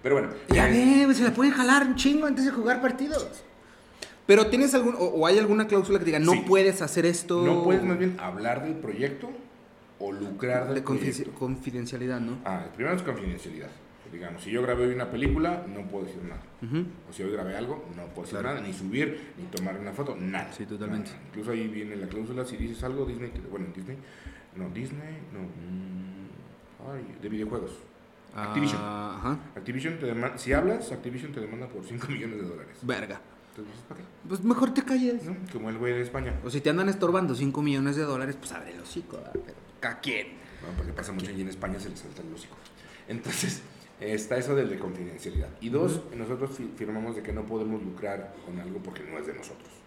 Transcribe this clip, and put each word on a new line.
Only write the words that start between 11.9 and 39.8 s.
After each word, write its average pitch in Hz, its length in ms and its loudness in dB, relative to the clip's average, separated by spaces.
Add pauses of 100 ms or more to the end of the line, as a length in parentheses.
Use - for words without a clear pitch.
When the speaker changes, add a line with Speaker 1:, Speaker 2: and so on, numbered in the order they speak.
Speaker 2:
¿no? 117 240 -4
Speaker 1:
Ah, 90 280 -4
primero 151 220 -2
es 185 80 -4
confidencialidad. 87 680 -6 (420)
Digamos, 87 320 -10
si 101 80 -8
yo 120 100 0
grabé 123 260 2
hoy 123 60 2
una 123 180 -4
película, 156 560 2
no 101 200 -8
puedo 98 180 -6
decir 87 180 -12
nada. - 180 -10 (200)
Speaker 2:
Ujú. 147 240 -2 (240)
Speaker 1:
O - 40 -16
si 98 100 -8
hoy 98 80 -2
grabé 95 260 -4
algo, 127 260 -6 (140)
no 87 60 -12 (100)
puedo 92 140 -10
decir 104 120 -6
Speaker 2:
Claro. 131 160 -2
Speaker 1:
nada, 107 120 -8
ni 92 60 -6
subir, 113 640 -4
ni 87 80 -12
tomar 95 320 -6
una 101 140 -8
foto, 123 240 -6
nada. 90 380 -6
Speaker 2:
Sí, 104 120 -8
totalmente. 104 440 -6
Speaker 1:
Nada. - 200 -16
Incluso 107 220 -6
ahí 113 160 -2
viene 104 300 -6
la 95 100 -6
cláusula, 113 380 -6
si 127 100 -10
dices 117 280 -6
algo, 131 220 -2
Disney, 120 260 -6
te, - 100 -8
bueno, 92 240 -8 (100)
Disney, 95 220 -10 (580)
no, 92 140 -8
Disney, 147 480 -10 (160)
no, 98 60 -12
mm, 92 1600 -12
ay, 113 280 -12
de 104 60 -8
videojuegos. 107 420 -4 (640)
Speaker 2:
Ah, 107 140 -6
Speaker 1:
Activision. 123 300 2
Speaker 2:
ajá. 104 600 -4 (160)
Speaker 1:
Activision 131 420 -6
te 139 80 -6
deman-, 123 320 -2
si 123 160 0
hablas, 180 380 2
Activision 127 400 -8
te 120 80 -8
demanda 120 280 -8
por 101 160 -12
cinco 120 260 -8
millones 113 300 -6
de 92 80 -6
dólares. 82 360 -12
Speaker 2:
Verga. 104 360 -4 (300)
Speaker 1:
Entonces, 107 400 -14
¿para - 120 -12
qué? - 40 -16 (220)
Speaker 2:
Pues 185 160 -2
mejor 240 320 4
te 269 80 4
calles. 247 400 2
Speaker 1:
¿No? 175 120 -6 (160)
Como 110 200 -4
el 113 80 -4
güey 123 140 2
de 123 100 0
España. 127 400 -4
Speaker 2:
O 120 80 -6
si 139 100 0
te 151 80 4
andan 185 180 4
estorbando 180 460 2
cinco 139 300 0
millones 139 320 2
de 156 80 0
dólares, 135 360 -2
pues - 120 -12
abre 85 240 -10
el 87 40 -14
hocico, - 380 -10
¿verdad? - 160 -14
Pero - 240 -8 (340)